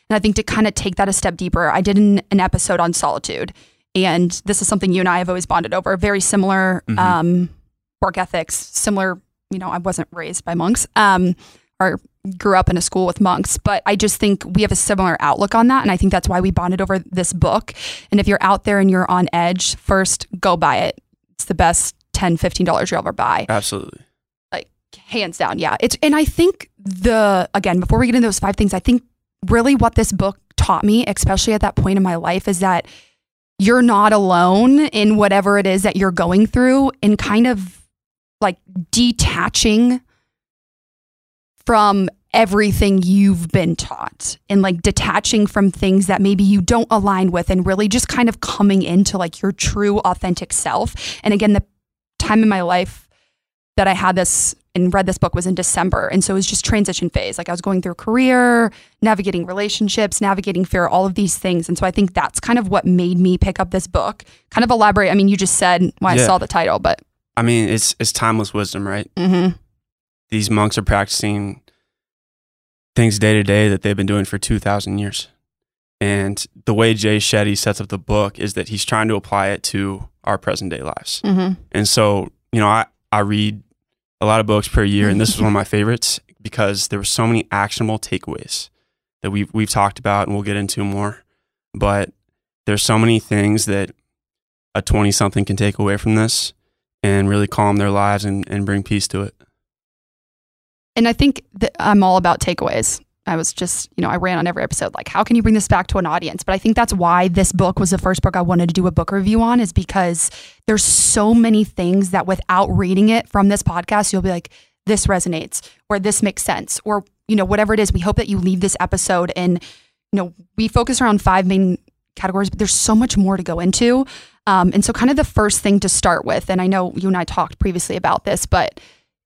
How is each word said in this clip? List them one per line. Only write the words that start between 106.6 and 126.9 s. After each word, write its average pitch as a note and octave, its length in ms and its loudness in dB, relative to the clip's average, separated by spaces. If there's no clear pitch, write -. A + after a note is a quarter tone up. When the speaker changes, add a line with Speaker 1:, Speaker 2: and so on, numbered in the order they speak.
Speaker 1:
that's A#3 200 0
why F3+ 340 2
this F#3 240 2
book F#3 260 0
was F#3 120 0
the F#3 80 0
first F#3 240 -2
book F#3 120 0
I F#3 60 -2
wanted F3 280 2
to E3+ 40 -2
do F3+ 140 0
a F3+ 40 0
book E3 220 -2
review G3+ 300 2
on, A#3+ 180 2
is G#3 120 -2
because F3 580 -2
there's G#3+ 180 2
so - 500 2
many A3 300 4
things F#3 480 0
that F3+ 140 0
without F#3 420 0
reading F#3+ 420 2
it A3+ 180 0
from G3+ 200 2
this G3+ 140 0
podcast, G3+ 500 -2
you'll F#3 100 -2
be F#3+ 80 -2
like, F3 200 -8
"This G3+ 200 0
resonates," F3 640 -4
or, G#3 80 -2
"This G3+ 240 0
makes G3+ 220 -2
sense," - 400 -6
or, G#3 200 -2
you G#3+ 80 0
know, G3 80 2
whatever G#3 300 2
it G#3+ 60 2
is. G3+ 120 0
We F3 80 -2
hope G3+ 160 0
that A3+ 120 -2
you G3 100 -2
leave F#3 220 0
this F#3+ 200 -2
episode F3+ 560 -2
and, F3+ 260 0
you G3+ 40 -2
know, F3+ 160 -4
we A3 100 0
focus A#3+ 360 0
around G#3 180 2
five F#3+ 260 2
main F#3+ 320 2
categories, F#3+ 340 -4
but - 100 -10
there's G3+ 140 -2
so - 220 0
much A3+ 240 2
more F#3+ 180 2
to F#3 60 -6
go E3+ 180 -6
into. A#3+ 460 2
Um, F#3 260 4
and G3 120 2
so A#3 100 -2
kind B3 160 2
of C#4+ 60 2
the G3+ 80 2
first - 360 0
thing G3+ 200 2
to - 100 -4
start - 340 0
with, - 240 -4
and F#3 140 -2
I F#3 60 0
know F#3+ 280 0